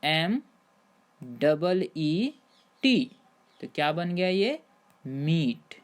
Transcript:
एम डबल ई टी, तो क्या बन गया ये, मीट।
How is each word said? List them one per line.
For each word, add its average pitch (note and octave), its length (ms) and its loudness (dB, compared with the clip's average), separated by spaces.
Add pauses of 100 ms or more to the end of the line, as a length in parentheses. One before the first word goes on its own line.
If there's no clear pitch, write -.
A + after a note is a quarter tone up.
एम D#3+ 380 2 (800)
डबल D3+ 640 0 (100)
ई E3 360 0 (480)
टी, C#3+ 300 2 (500)
तो C#3 140 -12
क्या D3 160 0
बन F3 240 -2
गया F3+ 140 0
ये, G3+ 300 0 (480)
मीट। C#3 760 -2